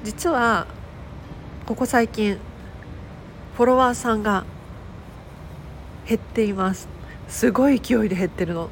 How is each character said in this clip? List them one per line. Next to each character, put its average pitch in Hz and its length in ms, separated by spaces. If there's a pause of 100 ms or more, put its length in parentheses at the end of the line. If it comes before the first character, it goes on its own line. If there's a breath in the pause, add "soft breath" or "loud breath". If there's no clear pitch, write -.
実 226 260
は 233 360 (1000)
こ 226 60
こ 254 100
最 233 240
近 208 300 (1160)
フ 240 100
ォ - 20
ロ 254 100
ワ 254 140
ー 247 40
さ 240 200
ん 214 80
が 208 240 (1600)
減 226 80
っ - 40
て - 220
い 202 120
ま 190 180
す。 - 160 (400 loud breath)
す 233 240
ご 262 160
い 269 100
勢 220 280
い - 20
で 190 80
減 180 120
っ - 20
て 180 160
る 170 80
の。 165 180